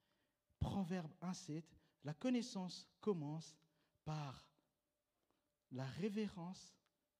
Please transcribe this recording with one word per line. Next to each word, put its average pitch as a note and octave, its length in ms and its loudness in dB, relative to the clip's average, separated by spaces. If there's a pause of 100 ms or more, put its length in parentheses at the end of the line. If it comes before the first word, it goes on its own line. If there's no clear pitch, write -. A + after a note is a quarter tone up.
(580)
Proverbe F3 640 2
un F3+ 100 -2
sept, D#3 460 -6 (260)
la D3 80 -2
connaissance G#3+ 760 0 (140)
commence D#3 560 2 (480)
par D3+ 420 -2 (1200)
la C3 160 -2
révérence, F#3+ 920 -2 (440)